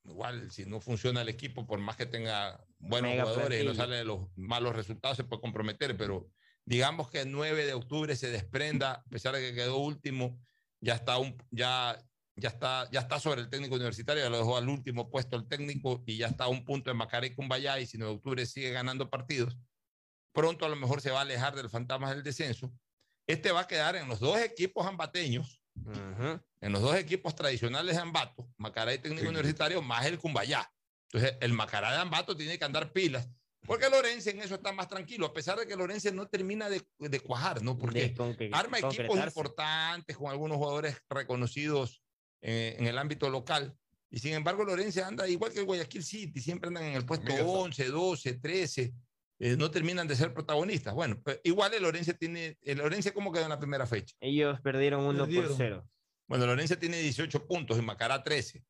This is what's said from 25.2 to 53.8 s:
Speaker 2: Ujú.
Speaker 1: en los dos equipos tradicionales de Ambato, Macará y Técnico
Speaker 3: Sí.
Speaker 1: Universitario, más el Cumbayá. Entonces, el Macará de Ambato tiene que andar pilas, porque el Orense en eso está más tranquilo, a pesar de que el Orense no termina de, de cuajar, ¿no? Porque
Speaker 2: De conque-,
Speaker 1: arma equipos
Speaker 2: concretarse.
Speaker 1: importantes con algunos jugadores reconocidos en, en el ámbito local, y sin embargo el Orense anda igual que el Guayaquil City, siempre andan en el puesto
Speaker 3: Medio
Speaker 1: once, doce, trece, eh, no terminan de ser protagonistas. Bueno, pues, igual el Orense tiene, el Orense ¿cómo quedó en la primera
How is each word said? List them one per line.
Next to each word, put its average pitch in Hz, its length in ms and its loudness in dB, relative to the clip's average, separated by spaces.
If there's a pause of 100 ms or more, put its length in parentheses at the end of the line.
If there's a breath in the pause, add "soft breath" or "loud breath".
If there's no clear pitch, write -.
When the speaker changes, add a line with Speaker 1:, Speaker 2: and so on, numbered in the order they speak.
Speaker 2:
Ujú. 104 680 -6 (200)
Speaker 1:
en 104 120 0
los 98 80 4
dos 143 160 6
equipos 175 380 0
tradicionales 143 600 0
de 175 60 0
Ambato, 139 540 -2
Macará 113 380 -2
y 135 40 -4
Técnico 156 260 -4
Speaker 3:
Sí. 160 40 0
Speaker 1:
Universitario, 156 540 2
más 120 240 0
el 170 120 0
Cumbayá. 131 520 0 (400)
Entonces, 127 300 4
el 120 120 4
Macará 107 400 2
de 147 60 2
Ambato 180 380 0
tiene 156 220 -6
que 160 60 -2
andar 151 280 0
pilas, 143 360 4 (380)
porque 233 200 4
el 269 80 8
Orense 233 360 4
en 196 100 -8
eso 196 140 -4
está 196 180 -4
más 190 160 -4
tranquilo, 190 380 -4
a 147 80 -4
pesar 170 240 -2
de 226 80 -2
que 202 80 -8
el 185 60 -6
Orense 196 320 0
no 196 160 -6
termina 202 420 -2
de, 185 120 0 (160)
de 143 220 -2
cuajar, 120 420 0
¿no? 123 140 0
Porque 120 240 0
Speaker 2:
De 123 140 2
conque-, 117 380 -2
Speaker 1:
arma 226 260 2
equipos 135 180 2
Speaker 2:
concretarse. 160 420 2
Speaker 1:
importantes 156 800 -2
con 139 140 -6
algunos 151 280 -2
jugadores 147 380 0 (140)
reconocidos 135 920 0 (400)
en, 113 380 -2
en 117 60 4
el 120 120 0
ámbito 147 300 -2
local, 135 480 -2 (320)
y 113 120 -6
sin 147 140 -2
embargo 175 280 0
el 202 60 2
Orense 185 340 0
anda 190 260 -2
igual 196 240 0
que 208 80 -6
el 196 40 0
Guayaquil 175 400 -2
City, 190 360 -6
siempre 175 280 -4
andan 170 160 -4
en 147 100 -2
el 127 100 0
puesto 156 220 -2
Speaker 3:
Medio 139 220 2
Speaker 1:
once, 175 380 0
doce, 151 480 0
trece, 143 580 -2 (460)
eh, 120 180 4
no 156 140 2
terminan 170 380 2
de 143 80 2
ser 127 160 4
protagonistas. 151 640 0
Bueno, 143 280 0
pues, 135 220 -4
igual 196 300 6
el 202 100 2
Orense 165 300 2
tiene, 165 480 -4
el 139 180 -2
Orense 185 320 2
¿cómo 202 200 -2
quedó 165 100 2
en 156 80 0
la 147 80 -2
primera 139 280 0